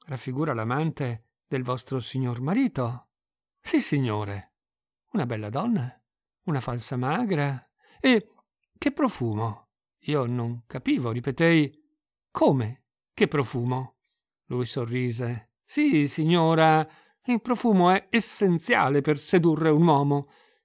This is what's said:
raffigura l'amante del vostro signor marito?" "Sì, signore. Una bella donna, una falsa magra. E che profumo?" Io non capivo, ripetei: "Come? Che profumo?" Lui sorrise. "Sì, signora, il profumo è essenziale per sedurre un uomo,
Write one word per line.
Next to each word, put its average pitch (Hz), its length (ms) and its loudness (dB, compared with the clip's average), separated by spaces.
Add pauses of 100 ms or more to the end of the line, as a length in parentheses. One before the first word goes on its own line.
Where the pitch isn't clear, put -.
raffigura 135 480 -6
l'amante 123 760 -4 (160)
del 131 160 -6
vostro 127 360 -6
signor 123 420 -4
marito?" 139 680 -4 (520)
"Sì, - 200 -2
signore. 107 760 -4 (580)
Una 156 140 -2
bella 107 220 -6
donna, 143 540 -4 (420)
una 143 160 -2
falsa 120 360 -6
magra. 143 760 -2 (300)
E 247 280 2 (480)
che 269 160 -2
profumo?" 113 760 -4 (380)
Io 143 200 0
non 120 400 -6
capivo, 131 440 -2
ripetei: 139 640 0 (580)
"Come? 131 560 0 (280)
Che 214 140 2
profumo?" 127 720 -4 (480)
Lui 123 200 -4
sorrise. 120 840 -6 (120)
"Sì, 170 440 2
signora, 160 800 4 (380)
il 240 160 0
profumo 202 500 4
è 190 200 0
essenziale 180 880 2
per 147 180 0
sedurre 160 520 2
un 156 160 6
uomo, 143 420 2 (360)